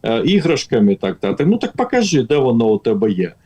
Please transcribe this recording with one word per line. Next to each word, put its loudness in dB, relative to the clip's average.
е, -2
іграшками, 2
так, -4
так, -4
так. 0
Ну, 2
так -6
покажи, 0
де 0
воно 2
у 2
тебе 0
є. -4